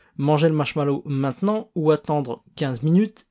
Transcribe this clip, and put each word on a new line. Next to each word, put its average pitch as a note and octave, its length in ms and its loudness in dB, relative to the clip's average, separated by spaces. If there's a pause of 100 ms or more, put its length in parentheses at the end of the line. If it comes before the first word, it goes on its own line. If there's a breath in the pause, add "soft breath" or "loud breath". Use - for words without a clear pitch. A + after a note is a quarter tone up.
(200 soft breath)
Manger D3+ 280 4
le D#3 80 0
marshmallow C#3+ 500 -2
maintenant D3 680 -2
ou D#3 160 2
attendre D3 500 -2 (140)
quinze B2+ 260 -4
minutes F3 480 0